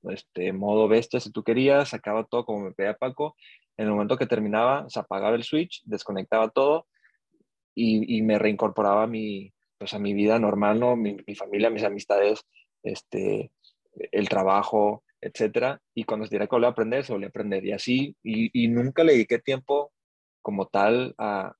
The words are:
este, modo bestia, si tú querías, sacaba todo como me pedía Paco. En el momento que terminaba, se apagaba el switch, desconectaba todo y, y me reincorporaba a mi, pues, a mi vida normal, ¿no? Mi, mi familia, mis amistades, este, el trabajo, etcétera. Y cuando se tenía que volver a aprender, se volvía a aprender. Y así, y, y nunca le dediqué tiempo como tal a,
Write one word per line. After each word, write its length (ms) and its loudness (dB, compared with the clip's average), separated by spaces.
este, 500 -6
modo 340 2
bestia, 320 2
si 120 -10
tú 120 -6
querías, 460 2
sacaba 360 -4
todo 200 -4
como 200 -6
me 80 -8
pedía 220 -2
Paco. 400 -6
En 100 -4
el 40 0
momento 260 0
que 100 -2
terminaba, 640 0
se 100 -8
apagaba 360 -2
el 80 -4
switch, 420 -4
desconectaba 640 -2
todo 380 2
y, 420 0
y 40 0
me 180 2
reincorporaba 640 2
a 40 0
mi, 460 -8
pues, 160 -10
a 60 -6
mi 140 -2
vida 260 4
normal, 400 2
¿no? 160 4
Mi, 300 -2
mi 100 -12
familia, 340 -2
mis 140 -2
amistades, 600 2
este, 680 -4
el 180 0
trabajo, 760 2
etcétera. 600 -2
Y 80 -4
cuando 220 -4
se 60 -10
tenía 160 -2
que 80 0
volver 120 4
a 40 4
aprender, 340 -2
se 80 -6
volvía 140 -6
a 20 -14
aprender. 360 -6
Y 60 -2
así, 520 -2
y, 280 -2
y 40 2
nunca 360 2
le 100 8
dediqué 260 4
tiempo 520 -2
como 260 -4
tal 500 0
a, 420 -6